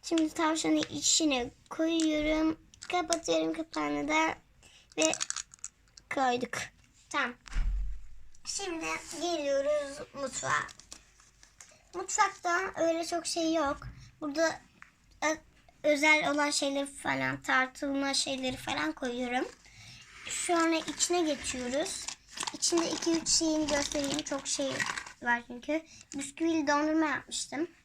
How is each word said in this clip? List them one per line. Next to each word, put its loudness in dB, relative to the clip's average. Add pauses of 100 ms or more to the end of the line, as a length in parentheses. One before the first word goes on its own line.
Şimdi 2
tavşanı 2
içine 2 (200)
koyuyorum. 2 (220)
Kapatıyorum 0
kapağını -4
da 2 (640)
ve 6 (1000)
koyduk. 0 (520)
Tamam. 0 (1080)
Şimdi -4 (340)
geliyoruz 0 (160)
mutfağa. -2 (1300)
Mutfakta 0
öyle 2
çok -4
şey 0
yok. 2 (420)
Burada 0 (640)
ö-, 0 (440)
özel 6
olan 4
şeyleri 0
falan, -2
tartılma 0
şeyleri -2
falan -2
koyuyorum. -2 (800)
Sonra 2
içine 0
geçiyoruz. -2 (480)
İçinde 2
iki 0
üç 2
şeyini 2
göstereyim. 0
Çok -6
şey -2 (500)
var 0
çünkü. -4 (320)
Bisküvili 0
dondurma 4
yapmıştım. -4 (140)